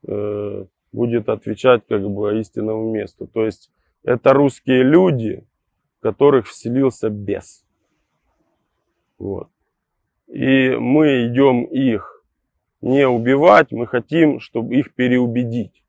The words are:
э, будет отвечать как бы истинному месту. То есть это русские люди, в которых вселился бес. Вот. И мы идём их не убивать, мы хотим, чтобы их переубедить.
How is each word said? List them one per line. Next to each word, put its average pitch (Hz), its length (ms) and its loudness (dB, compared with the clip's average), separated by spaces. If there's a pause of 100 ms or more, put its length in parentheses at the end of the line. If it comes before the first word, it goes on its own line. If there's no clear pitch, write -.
э, 104 580 -8 (280)
будет 117 360 -2
отвечать 113 600 0
как 104 200 -4
бы 104 300 -4
истинному 110 540 -6
месту. 101 340 -10
То 110 180 -4
есть - 280 -8 (320)
это 123 280 2
русские 135 520 2
люди, 143 580 2 (560)
в - 40 -20
которых 127 440 2
вселился 120 640 -4
бес. 101 540 -10 (1500)
Вот. 95 300 -10 (800)
И 131 500 0
мы 131 480 2
идём 123 380 2
их 127 600 -4 (560)
не 131 280 2
убивать, 139 640 4
мы 117 160 -6
хотим, 147 500 0
чтобы 117 380 -6
их - 180 -2
переубедить. 123 960 -2